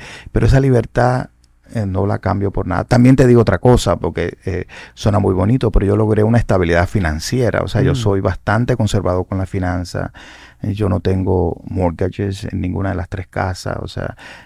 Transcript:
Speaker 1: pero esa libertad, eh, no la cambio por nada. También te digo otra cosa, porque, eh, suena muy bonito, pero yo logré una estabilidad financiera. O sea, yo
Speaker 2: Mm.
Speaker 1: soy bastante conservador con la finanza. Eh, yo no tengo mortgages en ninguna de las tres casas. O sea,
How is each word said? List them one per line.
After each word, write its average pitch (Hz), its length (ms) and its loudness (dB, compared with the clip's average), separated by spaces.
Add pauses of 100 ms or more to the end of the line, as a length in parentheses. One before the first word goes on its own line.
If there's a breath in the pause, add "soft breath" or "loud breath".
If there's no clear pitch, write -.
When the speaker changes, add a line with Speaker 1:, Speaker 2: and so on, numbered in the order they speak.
(300 loud breath)
Speaker 1:
pero 113 160 0
esa 127 140 6
libertad, 123 680 0 (420)
eh, 110 140 -2
no 95 180 -2
la 104 140 -2
cambio 98 320 -2
por 95 160 -4
nada. 90 180 -2
También 123 320 6
te 131 120 6
digo 120 120 8
otra 101 180 2
cosa, 117 380 4
porque, 85 480 -4
eh, 90 220 -6 (280 loud breath)
suena 101 260 0
muy 98 120 2
bonito, 104 380 0
pero 98 160 2
yo 101 100 2
logré 107 280 2
una 113 120 2
estabilidad 90 520 2
financiera. 98 760 -2
O 92 60 -4
sea, - 120 0
yo 135 120 2
Speaker 2:
Mm. 139 40 0
Speaker 1:
soy 104 240 0
bastante 104 560 0
conservador 92 500 -2
con 95 120 -6
la 95 80 -4
finanza. 90 680 -6 (500 loud breath)
Eh, 104 120 -4
yo 104 140 -2
no 95 120 0
tengo 92 640 0
mortgages 92 800 -4
en 92 160 -6
ninguna 92 300 -4
de 92 60 -6
las 87 120 -8
tres - 200 -10
casas. 95 540 -6
O - 60 -12
sea, - 280 -10 (300 loud breath)